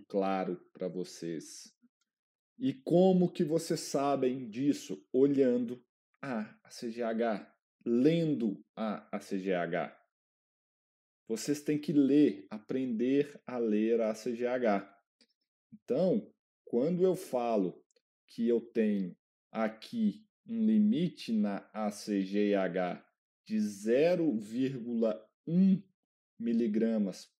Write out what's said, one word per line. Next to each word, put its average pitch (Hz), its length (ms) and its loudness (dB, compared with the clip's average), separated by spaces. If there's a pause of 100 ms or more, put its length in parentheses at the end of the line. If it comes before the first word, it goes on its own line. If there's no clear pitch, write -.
claro 95 520 -2 (160)
pra 92 140 -8
vocês. 85 840 -10 (840)
E 131 160 -2
como 180 580 4
que - 120 -2
vocês 160 380 -2
sabem 135 680 -2
disso? 127 640 -4
Olhando 127 720 2 (340)
a 110 440 -8
A - 80 -20
C - 180 -10
G 117 140 -6
H, 113 520 -4 (300)
lendo 131 800 2 (100)
a 104 400 -8
A 101 40 -8
C - 180 -6
G 95 160 -2
H. 85 460 -4 (1300)
Vocês 143 340 -4
têm 151 180 -2
que 165 140 -4
ler, 139 560 6
aprender 127 1000 -2
a 127 100 -8
ler 113 440 2
a 110 100 0
A 107 40 -8
C 120 200 -6
G 120 100 -4
H. 120 560 -2 (680)
Então, 135 580 -2 (360)
quando 170 400 0
eu 185 100 4
falo 113 680 -2 (460)
que - 200 -4
eu 117 120 4
tenho 104 560 -2 (340)
aqui 110 800 -4 (180)
um 113 200 -2
limite 110 680 2
na 104 420 -2
A 107 160 -4
C 104 320 -2
G 101 340 2
H 90 520 -2 (400)
de 110 140 -2
zero 123 760 0
vírgula 113 880 -4 (220)
um 185 340 4 (560)
miligramas 113 1040 -2